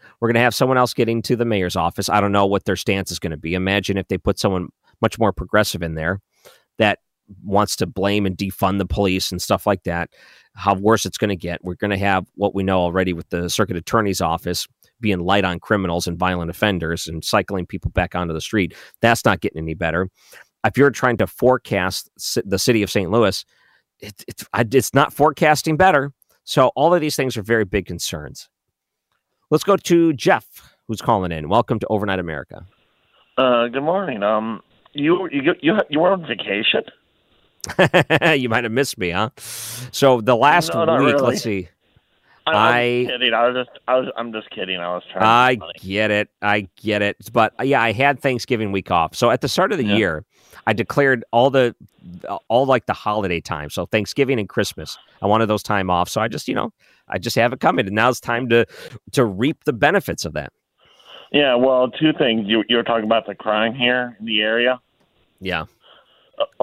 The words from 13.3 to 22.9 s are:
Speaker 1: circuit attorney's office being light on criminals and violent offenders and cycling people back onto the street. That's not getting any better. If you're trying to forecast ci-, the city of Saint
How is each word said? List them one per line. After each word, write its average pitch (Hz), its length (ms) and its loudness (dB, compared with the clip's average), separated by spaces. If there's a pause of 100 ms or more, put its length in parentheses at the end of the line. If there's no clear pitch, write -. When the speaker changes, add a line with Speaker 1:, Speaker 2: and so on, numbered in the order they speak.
Speaker 1:
circuit 98 260 -2
attorney's 98 460 -2
office 85 440 -4 (360)
being 104 180 0
light 95 240 2
on 90 160 -2
criminals 90 480 -2
and 87 100 -6
violent 90 320 -2
offenders 85 560 -2
and 80 160 -10
cycling 95 440 -2
people - 260 -8
back 87 240 -2
onto 87 180 -4
the 80 60 -6
street. 90 340 -2 (280)
That's 113 240 2
not 98 160 2
getting - 200 -6
any 80 120 -6
better. 85 360 -2 (560)
If 110 120 0
you're 139 120 6
trying 120 280 0
to 95 100 0
forecast 110 880 0
ci-, - 280 -4
the 95 120 -2
city 113 240 2
of 98 80 -2
Saint 92 220 -2